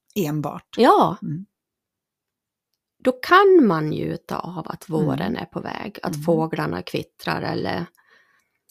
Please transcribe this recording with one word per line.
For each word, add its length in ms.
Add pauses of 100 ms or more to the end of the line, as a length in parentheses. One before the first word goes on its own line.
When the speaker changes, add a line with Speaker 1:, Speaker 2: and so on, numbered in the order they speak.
(140)
Speaker 1:
Enbart. 640
Speaker 2:
Ja. 460
Speaker 1:
Mm. 240 (1600)
Speaker 2:
Då 80
kan 540
man 240
njuta 480
av 300
att 200
våren 320
Speaker 1:
Mm. 220
Speaker 2:
är 40
på 140
väg, 420
att 120
Speaker 1:
Mm. 100
Speaker 2:
fåglarna 580
kvittrar 600
eller 440 (840)